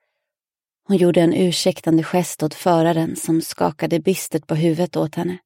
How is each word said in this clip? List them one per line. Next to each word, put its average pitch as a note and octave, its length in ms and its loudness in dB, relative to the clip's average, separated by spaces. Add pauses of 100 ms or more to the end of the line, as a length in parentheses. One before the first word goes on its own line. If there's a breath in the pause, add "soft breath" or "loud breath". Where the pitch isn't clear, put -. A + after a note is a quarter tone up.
(880)
Hon G3 100 2
gjorde F3 240 4
en E3 120 4
ursäktande E3+ 720 0
gest F3 400 -4
åt D#3 100 -4
föraren E3 600 0
som E3 260 -2
skakade E3 580 -4
bistert D#3+ 480 -4
på D#3+ 80 -2
huvudet E3 400 0
åt D#3+ 200 -4
henne. F3 300 -4